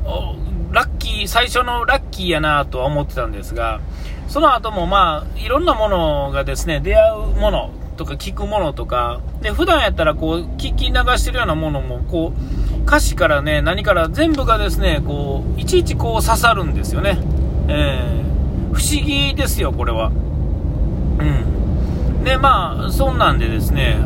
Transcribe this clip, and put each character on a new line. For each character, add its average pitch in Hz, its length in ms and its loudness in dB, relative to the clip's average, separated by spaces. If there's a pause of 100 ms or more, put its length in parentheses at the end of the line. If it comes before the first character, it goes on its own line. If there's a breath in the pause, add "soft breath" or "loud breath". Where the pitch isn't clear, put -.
お、 - 300 -4 (380)
ラ 233 140 2
ッ - 120 -6
キ 208 260 -4
ー、 - 20 -6
最 233 200 0
初 247 160 0
の 240 220 -2
ラ 269 160 2
ッ - 100 -12
キ 185 140 -8
ー 175 60 -2
や 156 100 0
な 147 260 0
と - 140 -6
は 131 60 0
思 147 160 0
っ 139 40 -4
て - 80 -10
た 123 120 -4
ん 113 60 -6
で 101 100 -8
す - 120 -10
が、 113 260 -4 (480 loud breath)
そ 285 120 -2
の 285 140 4
後 226 160 -4
も 180 160 -4
ま 170 400 0
あ、 - 120 -8
い 165 100 -6
ろ 285 120 2
ん 349 40 -2
な 202 100 2
も 214 140 0
の 151 420 0
が 139 140 -2
で 135 120 -4
す - 100 -4
ね、 151 140 -2
出 196 160 0
会 220 140 6
う 220 40 -4 (220)
も 208 140 2
の 165 200 -4 (260)
と - 80 -8
か 143 100 -8
聞 185 200 -8
く 202 120 -6
も 208 140 -2
の 170 120 -2
と 131 140 -6
か、 120 340 -2 (200)
で、 214 100 -4
普 320 160 0
段 330 140 4
や 208 100 2
っ 185 40 -2
た 165 100 0
ら 151 100 4
こ 160 220 -2
う、 170 80 -4 (120)
聞 - 180 -2
き 254 140 0
流 247 60 0 (240)
し - 60 0
て - 60 -2
る 254 80 -4
よ 233 60 0
う - 20 -2
な 160 80 0
も 156 160 -2
の 139 100 -2
も、 127 200 -6 (100)
こ 165 260 -2
う、 - 500 -2
歌 294 140 6
詞 - 160 0
か 165 120 4
ら 143 140 2
ね、 151 200 2
何 175 200 0
か 202 120 4
ら 165 140 2
全 311 240 2
部 269 120 0
が 220 140 4
で 202 120 0
す 170 100 -2
ね、 160 260 2
こ 143 380 -2 (120)
う、 - 40 -4
い - 40 -2
ち 359 140 2
い 339 60 4
ち - 120 0
こ 226 240 0
う 220 40 2
刺 220 140 4
さ 233 140 4
る 190 120 0
ん - 100 0
で - 100 0
す - 100 -2
よ - 60 0
ね。 196 180 2 (500)
え 143 540 0 (500)
ー、 - 20 0
不 - 80 0
思 - 240 0
議 285 280 0
で - 140 0
す - 140 0
よ、 - 100 0
こ 117 120 -2
れ 113 80 0
は。 113 160 0
う - 20 2 (2000 loud breath)
ん。 - 40 0
で、 269 120 4
ま 220 520 2
あ、 - 20 0
そ 185 220 2
ん 247 60 0
な 175 140 4
ん - 60 2
で - 100 2
で 110 120 0
す - 100 0
ね 131 340 2